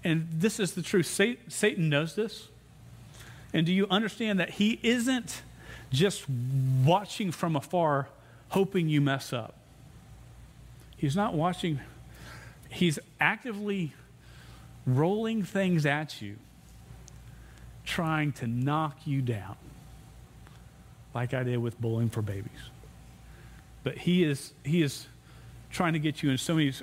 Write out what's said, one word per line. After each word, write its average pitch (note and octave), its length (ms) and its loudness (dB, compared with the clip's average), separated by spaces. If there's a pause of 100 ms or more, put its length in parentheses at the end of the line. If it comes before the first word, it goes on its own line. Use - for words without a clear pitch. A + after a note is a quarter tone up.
And E3 280 0
this E3 300 0
is F3 140 0
the F3 80 -4
truth. F3+ 240 2
Sa-, A#3 420 0
Satan G3 400 2
knows D3+ 280 2
this. - 320 -4 (1040)
And E3 100 4
do F3 80 2
you G3 180 4
understand G#3 500 2
that - 100 0
he G#3+ 320 2
isn't A#3+ 580 2 (500)
just D#3+ 380 2 (560)
watching F#3 460 4
from E3 260 0
afar, D3 520 2 (420)
hoping F#3+ 380 2
you D3+ 120 4
mess C3+ 320 0
up? A#2 220 -6 (1400)
He's D3 200 0
not G3+ 160 2
watching. E3+ 480 0 (880)
He's E3+ 300 2 (200)
actively G3+ 760 0 (920)
rolling G3+ 580 2
things F3+ 440 2
at D3 340 -2
you, G#2 160 -10 (1500)
trying D#3 480 0
to - 140 -6
knock C#3+ 600 0
you C#3 160 0
down, G2+ 340 -4 (1600)
like B2 180 -2
I B2+ 100 0
did B2 140 0
with A#2 240 -2
Bowling A2+ 300 0
for A2+ 100 -4
Babies. G2+ 300 -6 (1300)
But C3 120 -2
he F3+ 260 2
is, D3 300 0 (120)
he D#3+ 180 2
is - 240 -2 (640)
trying E3 240 0
to D#3+ 60 0
get D3+ 220 -2
you D3 80 4
in C3 60 2
so D#3+ 200 0
many C#3+ 260 2